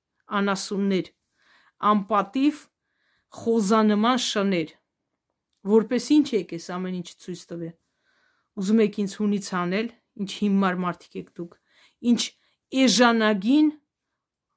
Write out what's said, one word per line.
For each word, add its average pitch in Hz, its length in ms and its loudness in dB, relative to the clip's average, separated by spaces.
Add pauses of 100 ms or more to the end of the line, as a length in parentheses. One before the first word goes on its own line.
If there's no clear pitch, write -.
(280)
Անասուններ, 196 840 -2 (680)
անպատիվ, 214 840 0 (680)
խոզանման 220 840 2
շներ, 196 560 -2 (920)
որպես 220 440 2
ինչ 294 220 4
եք 175 260 -4
այս 165 120 -14
ամեն 185 280 -6
ինչը 175 200 -12
ցույց - 280 -14
տվել։ 170 300 -12 (840)
Ուզում 208 260 2
եք 208 140 0
ինձ 202 160 -4
հունից 208 360 -2
հանել, 185 400 -4 (280)
ինչ 196 140 -8
հիմար 196 460 0
մարդիկ 180 380 -6
եք 185 160 -12
դուք, 175 220 -14 (500)
ինչ 233 180 2 (520)
էժանագին, 233 960 4 (880)